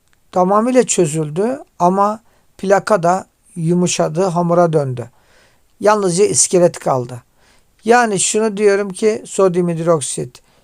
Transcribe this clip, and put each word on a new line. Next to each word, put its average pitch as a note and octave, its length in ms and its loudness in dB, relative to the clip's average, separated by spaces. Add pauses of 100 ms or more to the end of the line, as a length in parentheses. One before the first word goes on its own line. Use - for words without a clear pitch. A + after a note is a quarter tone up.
(320)
tamamıyla G#3+ 520 2
çözüldü F3 760 -2 (200)
ama G3 420 0 (360)
plaka F#3+ 460 0
da F3+ 240 0 (280)
yumuşadı, E3+ 680 0
hamura E3+ 500 2
döndü. B2+ 360 -4 (720)
Yalnızca G3+ 460 2
iskelet F3+ 540 2
kaldı. B2+ 440 -4 (640)
Yani A3+ 340 2
şunu G#3+ 380 -2
diyorum G3+ 320 2
ki G#3+ 360 -2
sodyum F3+ 440 0
hidroksit D#3+ 760 -4 (180)